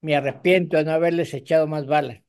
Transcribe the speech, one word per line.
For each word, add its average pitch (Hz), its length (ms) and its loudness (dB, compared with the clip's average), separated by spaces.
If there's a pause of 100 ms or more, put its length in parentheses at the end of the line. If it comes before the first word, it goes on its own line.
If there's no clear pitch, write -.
Me 156 140 -2
arrepiento 156 600 0
de 156 80 2
no 156 80 -4
haberles 170 420 0
echado 156 320 0
más 151 200 -6
bala. 135 420 -2